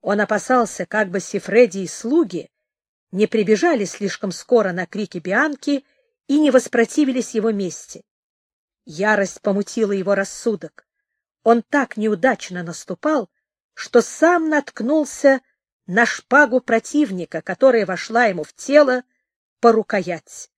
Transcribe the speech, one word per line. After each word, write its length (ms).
Он 200
опасался, 640
как 240
бы 100
Сифреди 580
и 80
слуги 640
не 140
прибежали 580
слишком 480
скоро 400
на 140
крики 320
Бианки 680
и 120
не 120
воспротивились 840
его 160
мести. 540
Ярость 560
помутила 500
его 220
рассудок. 720
Он 200
так 340
неудачно 680
наступал, 680
что 260
сам 480
наткнулся 920
на 200
шпагу 540
противника, 840
которая 420
вошла 420
ему 180
в 100
тело 480
по 120
рукоять. 840